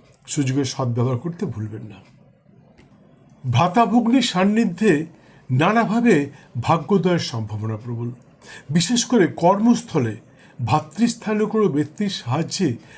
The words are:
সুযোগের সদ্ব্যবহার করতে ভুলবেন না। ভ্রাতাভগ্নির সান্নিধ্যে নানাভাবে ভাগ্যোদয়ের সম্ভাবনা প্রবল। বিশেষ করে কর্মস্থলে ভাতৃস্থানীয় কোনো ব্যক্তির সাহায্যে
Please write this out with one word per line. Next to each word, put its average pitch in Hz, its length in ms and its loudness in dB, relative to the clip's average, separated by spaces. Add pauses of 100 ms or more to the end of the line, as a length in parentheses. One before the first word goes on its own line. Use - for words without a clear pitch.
(280)
সুযোগের 135 380 -2
সদ্ব্যবহার 123 520 -2
করতে 170 280 -8
ভুলবেন 107 380 -10
না। 107 120 -18 (1600)
ভ্রাতাভগ্নির 220 720 2
সান্নিধ্যে 190 840 2 (460)
নানাভাবে 190 800 2 (320)
ভাগ্যোদয়ের 170 580 2
সম্ভাবনা 107 580 -6
প্রবল। 120 340 -8 (580)
বিশেষ 175 360 0
করে 208 220 4
কর্মস্থলে 175 920 2 (480)
ভাতৃস্থানীয় 208 800 0
কোনো 214 220 0
ব্যক্তির 151 420 -4
সাহায্যে 135 640 -4 (220)